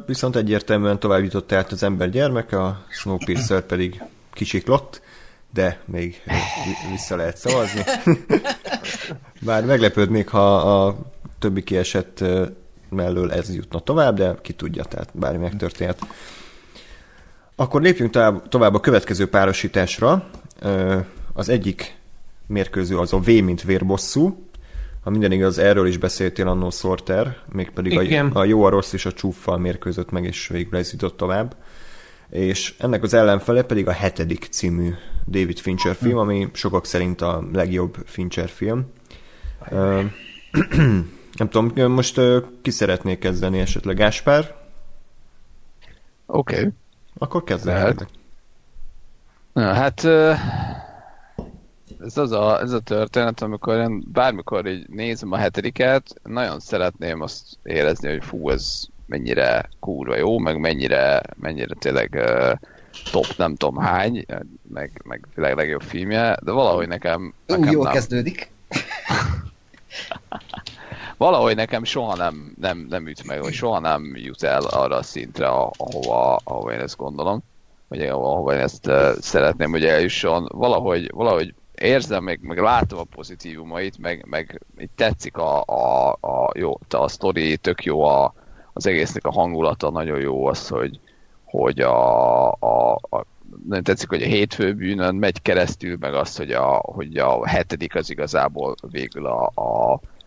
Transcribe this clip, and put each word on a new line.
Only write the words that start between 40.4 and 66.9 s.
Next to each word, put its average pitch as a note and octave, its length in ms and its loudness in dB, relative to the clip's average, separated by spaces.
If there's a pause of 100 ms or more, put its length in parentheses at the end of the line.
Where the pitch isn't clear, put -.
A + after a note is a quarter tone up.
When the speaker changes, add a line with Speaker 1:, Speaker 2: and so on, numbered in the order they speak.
Speaker 1:
<clears throat> B2 840 2
nem G#2+ 120 0
tudom, A#2 420 4
most, B2+ 260 2
ö, B2 220 6 (220)
ki C3 100 -2
szeretné F#2 460 0
kezdeni F#2 420 0
esetleg? F#2 360 0
Gáspár? C#3+ 600 2 (1700)
Speaker 4:
Oké. - 440 0 (480)
Speaker 1:
Akkor - 260 -4
kezd F#2 220 -4
Speaker 4:
Lehet. F#2+ 360 2
Speaker 1:
el. - 60 -10 (1500)
Speaker 4:
Na, G#2 200 4
hát, C3 300 2
ö, D#3+ 300 6 (1700)
ez A2+ 120 -6
az C#3 140 0
a, G#2+ 300 4
ez B2 100 -2
a A#2+ 80 0
történet, A2+ 640 0
amikor G#2+ 360 -2
én A2+ 340 0
bármikor G#2+ 560 0
így F#2 220 -6
nézem A2 420 -6
a F#2+ 60 -2
hetediket, A#2+ 760 0 (100)
nagyon G#2+ 360 -4
szeretném F2 640 -4
azt - 220 -10 (200)
érezni, D2+ 460 0
hogy D#2 140 -4
fú, D2 260 -6
ez - 340 -4 (220)
mennyire B1 640 0 (100)
kurva C2+ 360 -4
jó, F#2+ 220 2
meg D#2+ 220 0
mennyire, C2+ 640 2 (140)
mennyire D2+ 440 -8
tényleg, C2 360 -2
ö, B1 360 2 (600)
top D#2 140 2 (120)
nem D#2+ 180 -2
tudom C#2 220 -2
hány, F#2+ 480 0 (480)
meg, - 300 -12
meg A#1+ 320 -14
világ C#2 200 0
legjobb D2+ 260 -2
filmje, G#2+ 640 -2
de F2+ 80 -4
valahogy F2+ 360 2
nekem, F2 460 -4 (140)